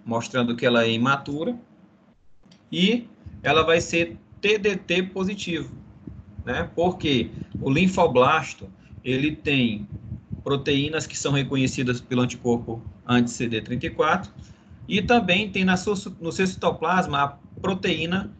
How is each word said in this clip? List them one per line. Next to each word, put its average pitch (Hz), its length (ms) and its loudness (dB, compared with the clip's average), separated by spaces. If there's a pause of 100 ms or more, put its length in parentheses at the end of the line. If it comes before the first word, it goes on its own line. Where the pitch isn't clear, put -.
mostrando 117 520 -2
que 131 100 0
ela 120 180 6
é 113 60 2
imatura, 143 680 0 (1120)
e 202 380 2 (340)
ela 151 200 4
vai 165 180 4
ser 170 380 -2 (240)
T 208 160 2
D 196 180 2
T 185 280 -2
positivo, 185 680 -6 (680)
né? 156 300 -4
Porque 165 560 0 (320)
o 135 80 0
linfoblasto, 147 1000 4 (320)
ele 139 320 0
tem 120 540 0 (560)
proteínas 143 640 0
que - 100 -14
são 139 160 -2
reconhecidas 131 680 0
pelo 123 220 -2
anticorpo 117 600 -2 (240)
anti-C 120 420 2
D 113 140 -2
trinta 123 240 -6
e 160 40 -6
quatro, 165 400 0 (580)
e 196 120 0
também 208 480 2
tem 190 160 0
na 185 120 4
sua, 208 180 -2 (260)
no 165 120 -6
seu 190 160 0
citoplasma 160 760 0
a 143 60 2 (320)
proteína 185 800 -2